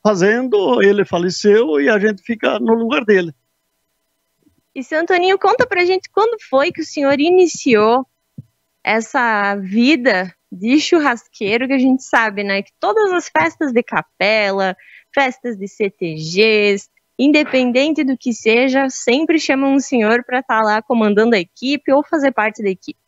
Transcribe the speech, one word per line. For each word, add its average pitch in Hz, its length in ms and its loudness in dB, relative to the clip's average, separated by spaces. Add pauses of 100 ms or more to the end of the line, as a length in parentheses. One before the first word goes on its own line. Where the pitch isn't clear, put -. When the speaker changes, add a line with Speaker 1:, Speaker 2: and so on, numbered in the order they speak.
Speaker 1:
fazendo, 214 800 2
ele 202 240 4
faleceu 208 760 0
e - 80 0
a 214 100 2
gente 202 240 -2
fica - 380 -4
no 226 120 0
lugar 233 320 0
dele. 180 300 2 (1400)
Speaker 2:
E, 262 120 -10
seu 311 160 -4
Antoninho, 370 400 0
conta 466 260 2
pra 359 180 0
gente 370 240 -2
quando 440 400 -2
foi 277 220 0
que 339 120 -10
o 302 40 -8
senhor 277 320 0
iniciou 269 880 2 (760)
essa 220 720 -2
vida 202 760 0 (200)
de 214 260 0
churrasqueiro, 240 880 -2
que 254 60 -2
a 277 60 0
gente 262 260 2
sabe, 214 400 -2
né, 196 180 -2
que - 160 -14
todas 415 340 0
as 349 160 -4
festas 320 440 -2
de 233 100 0
capela, 196 920 -2 (360)
festas 247 440 -2
de 190 100 -10
C 196 240 -4
T 165 240 -8
Gs, 202 720 0 (320)
independente 277 840 2
do 262 120 -2
que 247 160 -6
seja, 254 560 0
sempre 302 520 0
chamam 277 340 0
um 277 60 2
senhor 240 420 0
pra 254 180 -4
tá 233 220 -2
lá 214 180 0
comandando 220 540 2
a 208 60 2
equipe 277 520 -4
ou 285 120 2
fazer 277 260 0
parte 220 320 -4
da 202 80 -2
equipe. - 380 -10